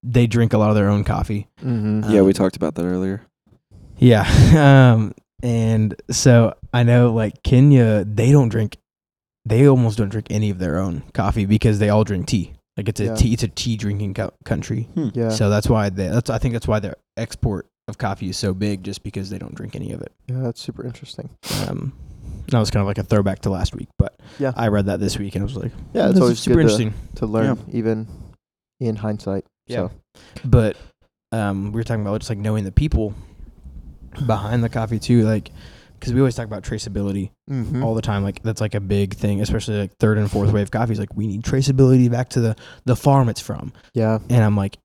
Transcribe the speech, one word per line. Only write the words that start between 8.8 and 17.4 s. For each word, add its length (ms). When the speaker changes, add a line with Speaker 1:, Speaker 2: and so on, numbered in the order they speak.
Speaker 1:
they 200
almost 320
don't 120
drink 200
any 200
of 80
their 200
own 240
coffee 320
because 320
they 100
all 160
drink 220
tea. 260
Like, 140
it's 100
a 60
Speaker 2:
Yeah. 100
Speaker 1:
tea, 160
it's 100
a 60
tea 280
drinking 380
co-, 180
country. 500
Speaker 3:
Hmm. 200
Speaker 2:
Yeah. 160
Speaker 1:
So 180
that's 200
why 220
they, 180
that's, 220
I 80
think 160
that's 140
why 120
their 160
export 500